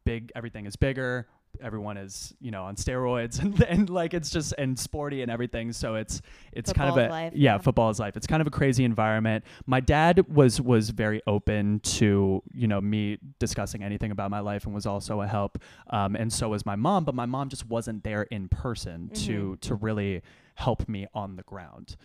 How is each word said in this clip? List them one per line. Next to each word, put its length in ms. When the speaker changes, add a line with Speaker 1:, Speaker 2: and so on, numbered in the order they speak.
Speaker 1:
big, 300
everything 320
is 80
bigger. 540
Everyone 340
is, 420
you 120
know, 140
on 120
steroids 640
<laughs> 20
and, 200
and, 260
like, 240
it's 160
just, 300
and 200
sporty 440
and 80
everything. 420
So 220
it's, 260
it's 180
kind 200
of 60
Speaker 2:
Football 80
Speaker 1:
a, 20
Speaker 2:
is 180
life, 100
Speaker 1:
yeah, 200
Speaker 2:
yeah. 40
Speaker 1:
football 300
is 100
life. 180
It's 100
kind 160
of 40
a 40
crazy 340
environment. 580
My 160
dad 480
was, 320
was 300
very 360
open 540
to, 640
you 160
know, 140
me 360
discussing 440
anything 280
about 200
my 100
life 260
and 80
was 100
also 380
a 40
help. 320
Um, 260
and 160
so 200
was 160
my 100
mom, 280
but 100
my 120
mom 220
just 180
wasn't 380
there 200
in 240
person 640
to, 220
Speaker 2:
Mm-hmm. 280
Speaker 1:
to 160
really 460
help 320
me 260
on 220
the 80
ground. 600